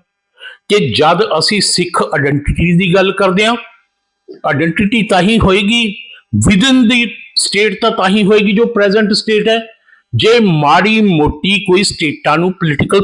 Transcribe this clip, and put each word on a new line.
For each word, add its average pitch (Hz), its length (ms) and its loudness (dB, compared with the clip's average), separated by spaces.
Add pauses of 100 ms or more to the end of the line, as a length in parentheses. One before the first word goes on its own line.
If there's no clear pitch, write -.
(680)
ਕਿ 170 260 0
ਜਦ 170 280 2 (160)
ਅਸੀਂ 196 220 -2
ਸਿੱਖ 180 420 -2
ਆਇਡੈਂਟੀਟੀ 147 760 -2
ਦੀ 185 160 0
ਗੱਲ 190 180 2
ਕਰਦੇ 196 340 0
ਹਾਂ, 233 100 0 (920)
ਆਇਡੈਂਟੀਟੀ 170 560 -2
ਤਾਂ 185 200 0
ਹੀ 220 160 2
ਹੋਏਗੀ 214 440 0 (640)
within 262 320 2
the 240 200 2 (400)
state, 208 400 -2
ਤਾਂ, 226 100 0
ਤਾਂ 190 180 -2
ਹੀ 208 160 2
ਹੋਏਗੀ 214 280 2
ਜੋ 226 120 2
ਪ੍ਰੈਜ਼ੈਂਟ 208 480 0
ਸਟੇਟ 214 360 0
ਹੈ, 226 100 0 (560)
ਜੇ 214 260 4
ਮਾੜੀ 185 600 2
ਮੋਟੀ 180 640 0
ਕੋਈ 180 180 2
ਸਟੇਟਾਂ 151 560 -2
ਨੂੰ 180 140 -2
ਪੋਲੀਟੀਕਲ 165 520 -2